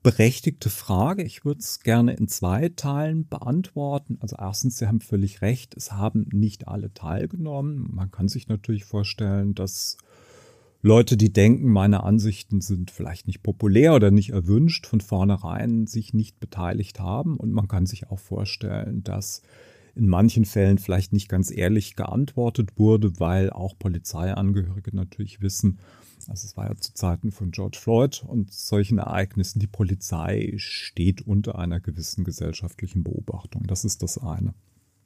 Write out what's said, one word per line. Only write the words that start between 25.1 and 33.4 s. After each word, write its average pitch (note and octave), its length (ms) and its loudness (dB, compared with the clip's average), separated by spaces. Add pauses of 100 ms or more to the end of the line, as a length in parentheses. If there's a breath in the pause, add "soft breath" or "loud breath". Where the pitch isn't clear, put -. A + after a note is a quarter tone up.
wissen, F#2+ 380 0 (480 loud breath)
also G#2 200 -12
es - 100 -20
war G#2 100 -6
ja G#2 80 -6
zu - 200 -12
Zeiten F2+ 360 -4
von F#2 220 -8
George G2 280 -8
Floyd B2 460 0
und A2 260 -4
solchen G#2 460 0
Ereignissen, F#2+ 640 -4
die G2+ 80 -2
Polizei F#2+ 880 -2
steht - 680 -4
unter G2+ 380 -2
einer F2 180 -2
gewissen E2+ 460 -8
gesellschaftlichen E2+ 800 -6
Beobachtung. - 640 -8